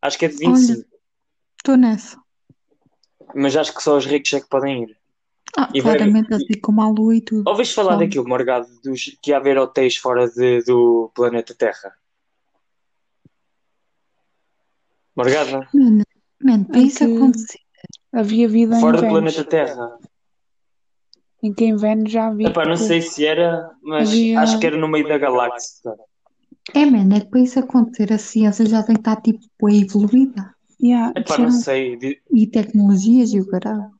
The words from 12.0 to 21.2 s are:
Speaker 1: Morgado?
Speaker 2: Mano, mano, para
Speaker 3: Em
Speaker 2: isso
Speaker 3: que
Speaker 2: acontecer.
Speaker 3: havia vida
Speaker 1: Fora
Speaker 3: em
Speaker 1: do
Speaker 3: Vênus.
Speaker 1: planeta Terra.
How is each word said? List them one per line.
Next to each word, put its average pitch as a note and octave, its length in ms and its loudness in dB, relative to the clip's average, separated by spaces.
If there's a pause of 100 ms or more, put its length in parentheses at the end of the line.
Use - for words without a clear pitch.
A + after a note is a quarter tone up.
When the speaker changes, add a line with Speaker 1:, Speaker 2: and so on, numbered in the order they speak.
Speaker 1:
Morgado? C3+ 580 -2
Speaker 2:
Mano, A3 300 4 (380)
mano, A3+ 240 2
para C4 120 0
Speaker 3:
Em B3+ 80 6
Speaker 2:
isso C#4+ 120 -2
Speaker 3:
que A#3 180 0
Speaker 2:
acontecer. A#3 420 0 (540)
Speaker 3:
havia A3 360 0
vida A3+ 300 2
Speaker 1:
Fora A#3 200 4
Speaker 3:
em - 20 2
Speaker 1:
do A#3 60 0
Speaker 3:
Vênus. D#3+ 280 0
Speaker 1:
planeta D#3 100 -6
Terra. B2 540 -4 (1400)